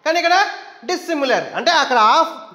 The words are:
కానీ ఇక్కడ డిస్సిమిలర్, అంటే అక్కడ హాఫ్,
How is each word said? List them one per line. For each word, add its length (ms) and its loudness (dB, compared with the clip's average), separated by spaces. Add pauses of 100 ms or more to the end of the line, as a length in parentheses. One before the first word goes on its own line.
కానీ 180 0
ఇక్కడ 120 2 (560)
డిస్సిమిలర్, 540 -2 (140)
అంటే 120 0 (120)
అక్కడ 160 0 (120)
హాఫ్, 220 2 (220)